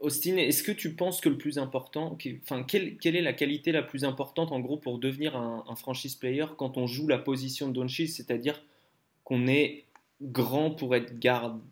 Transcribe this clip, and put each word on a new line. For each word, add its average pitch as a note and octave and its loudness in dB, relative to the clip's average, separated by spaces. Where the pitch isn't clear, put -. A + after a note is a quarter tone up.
Austin, D3+ 0
est-ce D3 4
que - 0
tu D#3 -4
penses F3+ -2
que D#3 6
le C3+ 2
plus C#3+ -4
important, C#3+ -4
que, - -8
enfin, B2+ -4
quelle, F#3+ 0
quelle E3+ 2
est F3+ 2
la C#3 2
qualité D3 0
la D3+ 4
plus C#3 -4
importante, C#3+ -2
en C3 0
gros, B2+ -2
pour B2 -4
devenir C3+ -2
un, A#2 -4
un A#2 -10
franchise C3 -6
player C3+ 0
quand C3 -2
on B2+ 2
joue C#3 -2
la B2+ 6
position C3+ -2
de C3 0
Doncic, B2+ -2
c'est-à-dire B2 -2
qu'on B2 4
est C#3 4
grand C#3 2
pour B2+ 0
être A#2+ -2
garde. A#2 2